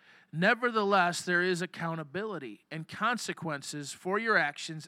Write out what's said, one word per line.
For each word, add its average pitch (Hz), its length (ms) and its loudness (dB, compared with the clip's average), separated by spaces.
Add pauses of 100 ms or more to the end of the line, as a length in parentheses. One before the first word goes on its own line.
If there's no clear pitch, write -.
(320)
Nevertheless, 202 920 4
there 175 200 2
is 180 200 2
accountability 165 1000 -6 (100)
and 156 160 -8
consequences 160 1040 -4
for 190 280 -2
your 220 180 2
actions 156 500 -2